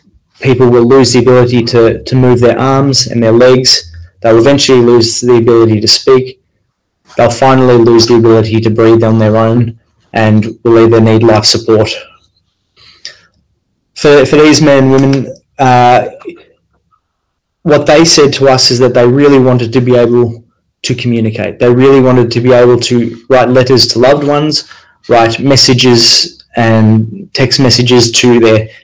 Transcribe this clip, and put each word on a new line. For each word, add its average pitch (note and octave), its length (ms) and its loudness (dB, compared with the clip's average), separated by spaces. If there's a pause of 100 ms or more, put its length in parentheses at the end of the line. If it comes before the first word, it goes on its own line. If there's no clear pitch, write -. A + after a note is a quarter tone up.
(400)
people B2+ 300 0
will A#2+ 160 2
lose B2+ 280 2
the C3 60 2
ability B2 440 2
to, A2+ 400 -2
to - 120 -6
move B2 240 2
their A#2 200 0
arms C3+ 480 -2
and A#2 140 -4
their A2+ 100 0
legs. B2+ 600 0 (300)
They'll A#2 180 2
eventually C3+ 420 0
lose A#2+ 380 0
the B2 180 0
ability A2+ 440 0
to A2 60 -4
speak. B2+ 540 -2 (760)
They'll A#2+ 140 0
finally C3 460 2
lose A#2 280 2
the B2 100 0
ability A2+ 460 0
to A2+ 80 -2
breathe A2+ 340 0
on A2 140 0
their G#2+ 180 0
own A2+ 440 -2 (340)
and A2 500 -2
will A#2 160 2
either A2+ 220 2
need A2 220 0
life G#2+ 220 0
support. A2 440 -2 (2000)
For, C#3+ 300 2
for D3+ 100 -2
these D3+ 260 2
men C#3 220 2
and C3 80 2
women, C3+ 440 -2 (220)
uh, B2 520 2 (1500)
what D3 260 0
they D#3 160 2
said C#3+ 300 0
to C3+ 160 0
us C3 200 0
is B2 100 -4
that B2+ 140 0
they B2 140 2
really C#3 320 2
wanted B2 320 0
to B2+ 100 -2
be B2 140 0
able A#2+ 480 -2 (380)
to B2+ 140 -6
communicate. A2 640 -6
They B2 140 2
really C3+ 280 2
wanted B2+ 300 0
to A#2+ 100 -4
be B2+ 100 0
able B2 300 2
to A#2 480 -6
write B2+ 200 0
letters B2+ 380 0
to A2+ 120 -6
loved C#3+ 280 0
ones, D3 420 -6 (380)
write A2+ 320 0
messages B2+ 1040 -2 (140)
and A2 760 0
text C3+ 260 -4
messages B2 520 0
to A#2+ 280 0
their, A2 280 0 (160)